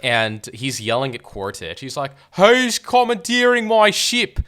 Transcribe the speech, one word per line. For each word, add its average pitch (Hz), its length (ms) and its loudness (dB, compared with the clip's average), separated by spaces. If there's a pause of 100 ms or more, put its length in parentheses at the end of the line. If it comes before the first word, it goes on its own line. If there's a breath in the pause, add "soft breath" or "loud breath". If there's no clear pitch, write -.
And 113 520 -2
he's 123 260 -8
yelling 117 340 -4
at 120 100 -14
Quaritch. 95 560 -12
He's 131 180 -12
like, 139 140 -6 (240 soft breath)
Who's 233 440 4
commandeering 240 880 0
my 214 240 4
ship? - 560 -2